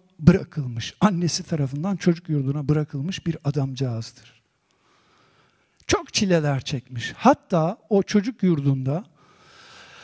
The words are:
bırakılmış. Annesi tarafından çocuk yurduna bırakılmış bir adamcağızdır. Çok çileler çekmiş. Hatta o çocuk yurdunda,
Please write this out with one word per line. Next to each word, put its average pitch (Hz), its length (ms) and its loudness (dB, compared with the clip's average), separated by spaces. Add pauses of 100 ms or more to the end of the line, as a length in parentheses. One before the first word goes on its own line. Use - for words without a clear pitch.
(200)
bırakılmış. 139 840 0
Annesi 175 420 2
tarafından 151 520 -2
çocuk 170 340 0
yurduna 143 400 0
bırakılmış 151 560 -4
bir 160 180 -2
adamcağızdır. 131 960 -4 (1500)
Çok 349 260 -2
çileler 151 480 0
çekmiş. 123 560 -8
Hatta 185 600 2 (120)
o 196 140 4
çocuk 208 400 0
yurdunda, 143 600 0 (1000)